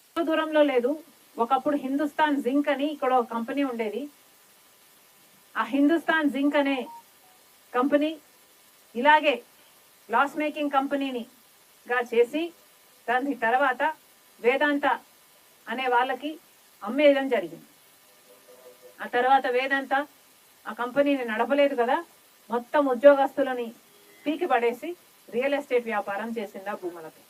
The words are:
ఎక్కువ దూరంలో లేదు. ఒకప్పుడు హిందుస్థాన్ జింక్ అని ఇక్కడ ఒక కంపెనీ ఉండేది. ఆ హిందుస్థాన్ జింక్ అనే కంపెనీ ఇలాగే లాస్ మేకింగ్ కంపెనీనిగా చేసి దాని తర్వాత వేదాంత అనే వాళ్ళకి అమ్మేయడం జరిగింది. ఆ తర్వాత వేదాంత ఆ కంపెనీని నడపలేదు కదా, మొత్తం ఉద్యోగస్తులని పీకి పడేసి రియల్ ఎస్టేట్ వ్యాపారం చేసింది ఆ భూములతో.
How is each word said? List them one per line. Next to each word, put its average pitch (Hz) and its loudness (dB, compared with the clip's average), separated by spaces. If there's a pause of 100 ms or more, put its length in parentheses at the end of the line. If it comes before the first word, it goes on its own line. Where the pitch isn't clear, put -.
ఎక్కువ - -6
దూరంలో 311 2
లేదు. 254 2 (460)
ఒకప్పుడు 262 0
హిందుస్థాన్ 285 0
జింక్ 285 0
అని 277 -2
ఇక్కడ 285 -2
ఒక 240 2
కంపెనీ 233 -4
ఉండేది. 226 -6 (1500)
ఆ 220 -4
హిందుస్థాన్ 294 2
జింక్ 285 0
అనే 277 2 (960)
కంపెనీ 285 2 (840)
ఇలాగే 294 4 (720)
లాస్ 277 0
మేకింగ్ 294 -4
కంపెనీనిగా 269 -6
చేసి 240 0 (640)
దాని 254 -2
తర్వాత 254 0 (580)
వేదాంత 285 0 (800)
అనే 254 -6
వాళ్ళకి 262 0 (520)
అమ్మేయడం 277 4
జరిగింది. 185 -4 (1300)
ఆ 202 -10
తర్వాత 254 2
వేదాంత 269 -2 (720)
ఆ 214 -12
కంపెనీని 254 0
నడపలేదు 254 0
కదా, 240 0 (540)
మొత్తం 240 0
ఉద్యోగస్తులని 262 4 (540)
పీకి 311 -4
పడేసి 240 0 (400)
రియల్ 269 -2
ఎస్టేట్ 254 -2
వ్యాపారం 208 -6
చేసింది 202 -10
ఆ 214 -6
భూములతో. 170 -14